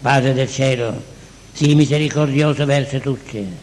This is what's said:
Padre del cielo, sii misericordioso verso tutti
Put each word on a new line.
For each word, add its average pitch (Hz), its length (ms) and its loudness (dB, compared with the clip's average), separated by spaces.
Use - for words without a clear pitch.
Padre 135 320 2
del 127 180 0
cielo, 123 500 -2
sii 147 240 2
misericordioso 147 880 0
verso 139 340 0
tutti 120 480 -6